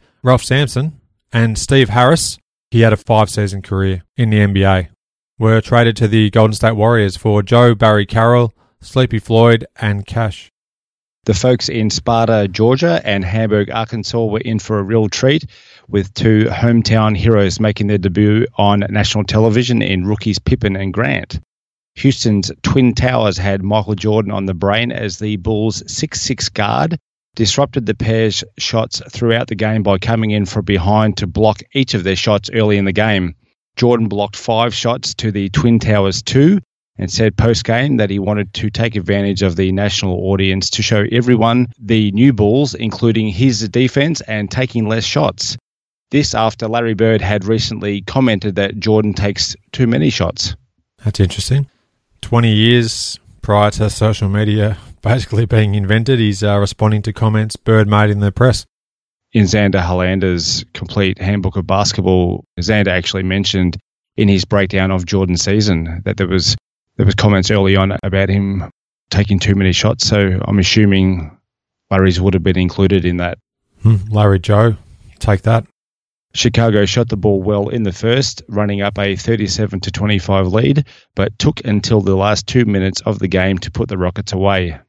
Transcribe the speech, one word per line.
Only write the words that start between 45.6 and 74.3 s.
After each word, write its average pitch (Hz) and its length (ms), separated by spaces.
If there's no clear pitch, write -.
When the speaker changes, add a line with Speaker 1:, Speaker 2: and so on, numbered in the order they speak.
Speaker 2:
This 143 200
after 110 360
Larry 117 260
Bird 110 260
had 98 240
recently 104 580
commented 107 520
that 101 240
Jordan 107 360
takes - 420
too 127 160
many 139 220
shots. - 440
Speaker 1:
That's 107 140
interesting. 127 480
Twenty 117 320
years 117 640
prior 104 280
to 107 180
social 107 400
media 104 480
basically 113 440
being 107 300
invented, 110 420
he's, 104 240
uh, 101 160
responding 107 440
to 107 100
comments 107 420
Bird 110 320
made 104 240
in 101 80
the 101 140
press. - 340
Speaker 2:
In 110 120
Xander 98 360
Hollander's 90 840
complete 98 460
handbook 95 360
of 95 80
basketball, 92 800
Xander 98 300
actually 92 340
mentioned 92 560
in 107 120
his 98 160
breakdown 95 460
of 92 160
Jordan's 90 380
season 92 600
that 101 120
there 98 100
was, 90 300
there 101 100
was 98 80
comments 101 380
early 98 240
on 95 260
about 95 260
him 98 400
taking 101 280
too 98 160
many 95 180
shots. - 320
So 98 400
I'm 101 140
assuming 95 800
Larry's 95 320
would 92 140
have 87 80
been 90 160
included 92 460
in 87 140
that. 87 200
Speaker 1:
Hmm, 110 160
Larry 104 300